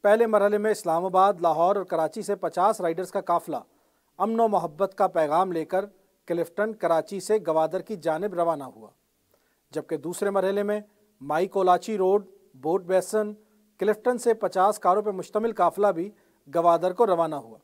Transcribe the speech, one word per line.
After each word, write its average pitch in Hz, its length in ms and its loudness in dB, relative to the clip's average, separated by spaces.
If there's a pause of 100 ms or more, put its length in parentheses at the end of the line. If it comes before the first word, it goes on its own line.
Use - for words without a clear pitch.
पहले 226 240 6
मरहले 208 300 2
में 214 140 0
इस्लामाबाद, 185 680 0
लाहौर 170 360 2
और 190 80 -4
कराची 160 380 -4
से 202 140 -4
पचास 185 440 0
राइडर्स 175 300 -4
का 196 120 -4
काफिला 160 400 -2 (560)
अमन 226 220 0
व 226 80 4
मोहब्बत 175 440 -2
का 196 160 2
पैगाम 170 420 0
लेकर 185 420 -4 (340)
क्लिफ्टन, 175 460 -4
कराची 170 480 -2
से 214 180 0
गवादर 160 420 0
की 214 160 -10
जानिब 165 380 -4
रवाना 165 300 -2
हुआ, 110 240 -20 (840)
जबकि 160 260 -6
दूसरे 175 340 -4
मरहले 196 320 0
में 208 200 -4 (380)
माई 151 260 -2
कोलाची 185 500 0
रोड, 190 280 2 (300)
बोट 160 280 -4
बेसन, 208 520 -2 (440)
क्लिफ्टन 214 380 0
से 233 180 0
पचास 208 420 0
कारों 196 260 2
पर 208 80 -4
मुश्तमिल 208 400 -4
काफिला 190 400 2
भी 180 200 -6 (360)
गवादर 170 460 2
को 233 120 4
रवाना 165 320 0
हुआ। 113 260 -16